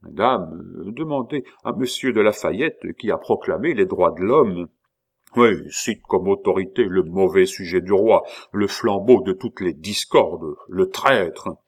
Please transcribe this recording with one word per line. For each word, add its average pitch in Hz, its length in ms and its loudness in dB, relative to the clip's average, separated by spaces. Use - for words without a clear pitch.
Dame, 90 880 -4
demandez 139 520 -6
à 120 80 -6
monsieur 123 400 -4
de 110 80 2
Lafayette 104 760 0
qui 107 120 -6
a 82 80 0
proclamé 107 560 -2
les 98 120 2
droits 90 260 2
de 80 100 -8
l'homme. 98 460 2
Oui, 120 180 6
cite - 380 -8
comme 95 200 0
autorité 98 560 0
le 92 180 0
mauvais 92 440 2
sujet 90 340 -4
du 90 120 -4
roi, 101 300 4
le 104 140 0
flambeau 104 560 4
de 95 100 -2
toutes - 280 -6
les 90 140 -2
discordes, 80 800 -2
le 92 200 0
traître. 104 600 0